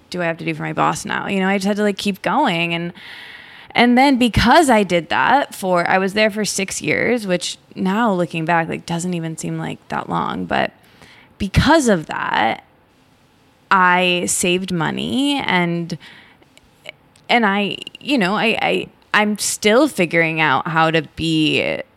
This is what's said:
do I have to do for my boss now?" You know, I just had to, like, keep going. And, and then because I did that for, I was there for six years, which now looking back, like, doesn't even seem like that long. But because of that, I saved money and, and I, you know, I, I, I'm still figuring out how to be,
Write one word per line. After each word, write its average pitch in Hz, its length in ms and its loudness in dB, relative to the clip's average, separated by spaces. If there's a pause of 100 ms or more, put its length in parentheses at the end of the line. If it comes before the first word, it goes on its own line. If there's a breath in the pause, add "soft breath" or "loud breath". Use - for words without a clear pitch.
do 180 120 -8
I 170 40 -4
have 165 120 -4
to 165 80 -12
do 165 80 -4
for 151 100 -8
my 156 100 -6
boss 156 320 -2
now?" - 220 -6
You 196 120 -2
know, 190 80 0
I 196 100 2
just 190 100 -2
had 208 100 0
to, 208 60 0
like, 202 140 0
keep 202 240 -4
going. 175 520 0
And, 170 180 -4 (800 loud breath)
and 240 240 4
then 269 220 6
because 254 520 4
I 214 140 4
did 170 260 0
that 156 440 2
for, 180 340 0
I 190 100 2
was 190 160 -2
there 214 180 2
for 214 120 -6
six - 380 -6
years, 214 460 -2
which 175 300 -4 (180)
now 202 360 0
looking 170 340 -2
back, 165 220 0
like, 156 180 -8
doesn't 170 280 -4
even 160 240 -6
seem 165 220 -6
like - 300 -10
that - 200 -6
long. 175 360 -4
But - 260 -2 (680 loud breath)
because 262 500 2
of 180 200 2
that, - 560 -2 (1040)
I 180 560 4
saved 185 480 -2
money 247 640 -2
and, 170 580 0 (1300 loud breath)
and 233 160 4
I, 196 320 0 (240)
you 277 160 -2
know, 196 180 0
I, 220 260 0
I, 175 260 -2 (260)
I'm 208 240 2
still 233 500 2
figuring 165 540 0
out 143 260 2
how 160 240 2
to 160 120 2 (120)
be, 151 680 0 (160)